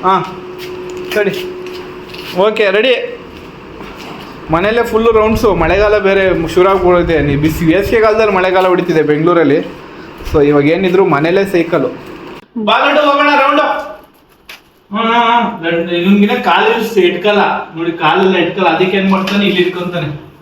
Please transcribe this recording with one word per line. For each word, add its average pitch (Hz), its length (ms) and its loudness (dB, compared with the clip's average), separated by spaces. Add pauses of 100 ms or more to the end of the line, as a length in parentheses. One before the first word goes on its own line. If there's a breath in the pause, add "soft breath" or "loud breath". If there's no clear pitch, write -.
ಹಾಂ 185 200 2 (880)
ಸರಿ, 202 180 0 (1040)
ಓಕೆ, 208 320 2
ರೆಡಿ. 226 500 0 (1300)
ಮನೆಯಲ್ಲೇ 208 320 0
ಫುಲ್ಲು 226 280 2
ರೌಂಡ್ಸು. 220 440 2
ಮಳೆಗಾಲ 190 420 2
ಬೇರೆ 190 560 2
ಶುರು 185 160 4
ಆಗ್ಬಿಡುತ್ತೆ. 175 520 2
ನೀ 143 140 0
ಬಿಸಿ 156 300 0
ಬೇಸಿಗೆ 202 360 2
ಕಾಲದಲ್ಲಿ 214 320 2
ಮಳೆಗಾಲ 185 340 2
ಹೊಡಿತಿದೆ 175 340 2
ಬೆಂಗಳೂರಲ್ಲಿ. 151 560 2 (760)
So 147 140 4
ಇವಾಗ 143 180 4
ಏನಿದ್ರು 185 400 2
ಮನೇಲೇ 170 400 2
ಸೈಕಲ್. 165 400 0 (800)
ಬಾ 220 120 2
ಲಡ್ಡು, 285 240 2
ಹೋಗೋಣ 285 260 2
ರೌಂಡು. 285 340 2
ಹ್ಮ್, - 1400 -10
ಹ್ಮ್, 226 140 0
ಹ್ಮ್. 233 520 0
ಲಡ್ಡು, 170 300 -2
ಇವ್ನಿಗಿನ್ನ 202 460 2
ಕಾಲು 226 580 0
ಇಟ್ಕಲ್ಲ 190 400 2 (360)
ನೋಡಿ, 165 160 -4
ಕಾಲೆಲ್ಲ 185 440 2
ಇಟ್ಕಲ್ಲ. 175 320 0
ಅದಕ್ಕೆ 185 300 0
ಏನ್ 190 140 0
ಮಾಡ್ತಾನೆ, 196 340 0
ಇಲ್ಲಿ 175 160 0
ಇಟ್ಕೊಂತಾನೆ 170 600 -4 (200)